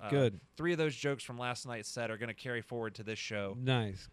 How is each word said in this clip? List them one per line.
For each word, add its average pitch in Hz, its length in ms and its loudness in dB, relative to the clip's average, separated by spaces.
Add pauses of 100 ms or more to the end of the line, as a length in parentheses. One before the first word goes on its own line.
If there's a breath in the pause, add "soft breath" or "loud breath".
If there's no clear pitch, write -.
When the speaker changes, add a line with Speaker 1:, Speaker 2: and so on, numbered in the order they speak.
Speaker 1:
Uh, 104 80 -4
Speaker 2:
Good. 120 300 6 (180)
Speaker 1:
three 170 160 2
of 165 40 0
those 156 180 2
jokes 139 300 0
from 120 120 -8
last 123 300 -4
night's 117 220 -6
set 117 220 -2
are 107 60 -4
gonna 113 160 -4
carry 120 280 -4
forward 113 340 -4
to 113 80 -10
this 107 160 -4
show. 101 400 -2
Speaker 2:
Nice, 120 540 2